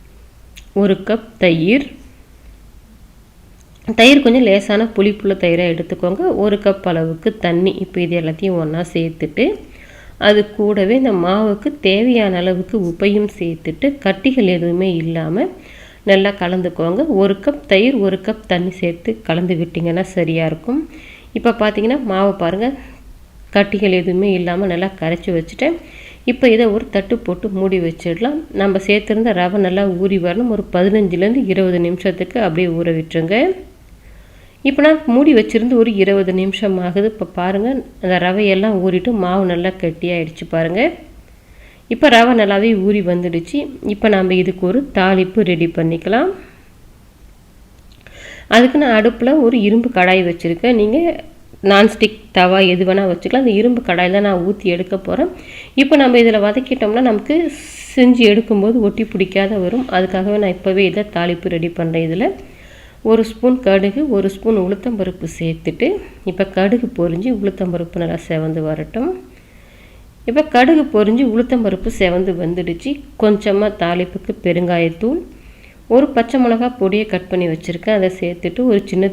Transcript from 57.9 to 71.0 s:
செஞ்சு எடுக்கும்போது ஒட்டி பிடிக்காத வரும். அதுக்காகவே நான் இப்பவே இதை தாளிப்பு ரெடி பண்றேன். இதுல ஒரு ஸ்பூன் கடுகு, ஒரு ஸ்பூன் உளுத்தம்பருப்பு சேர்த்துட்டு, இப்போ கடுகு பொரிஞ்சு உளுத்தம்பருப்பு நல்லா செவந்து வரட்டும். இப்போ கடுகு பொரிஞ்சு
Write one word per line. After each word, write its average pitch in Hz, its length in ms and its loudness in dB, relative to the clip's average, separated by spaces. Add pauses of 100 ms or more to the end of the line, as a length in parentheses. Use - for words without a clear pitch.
செஞ்சு 247 280 6 (100)
எடுக்கும்போது 220 440 2 (120)
ஒட்டி 214 160 -4 (100)
பிடிக்காத 196 400 0 (100)
வரும். 226 320 -2
அதுக்காகவே 190 480 0
நான் 185 140 -2
இப்பவே 190 320 0
இதை 208 260 -4
தாளிப்பு 175 400 -4
ரெடி 165 140 -4 (100)
பண்றேன். 165 280 -2
இதுல 226 240 -2 (760)
ஒரு 226 180 4
ஸ்பூன் 247 380 0
கடுகு, 196 360 2 (140)
ஒரு 196 180 0
ஸ்பூன் 220 300 -2
உளுத்தம்பருப்பு 190 720 -6
சேர்த்துட்டு, 165 520 -4 (420)
இப்போ 180 140 -2 (120)
கடுகு 202 320 2 (100)
பொரிஞ்சு 170 400 -2
உளுத்தம்பருப்பு 180 640 -4
நல்லா 165 240 -4
செவந்து 160 400 -4
வரட்டும். 156 460 -6 (1160)
இப்போ 262 120 2 (140)
கடுகு 285 280 6 (120)
பொரிஞ்சு 214 380 2